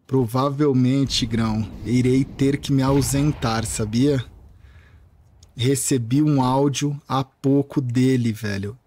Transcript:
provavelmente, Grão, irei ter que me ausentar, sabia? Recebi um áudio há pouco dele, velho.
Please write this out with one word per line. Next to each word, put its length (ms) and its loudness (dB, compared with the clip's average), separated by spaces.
provavelmente, 1200 0
Grão, 420 -2
irei 400 2
ter 340 -2
que 140 -6
me 120 2
ausentar, 840 0
sabia? 580 0
Recebi 680 0
um 180 2
áudio 580 0
há 160 -2
pouco 560 0
dele, 520 2
velho. 540 -8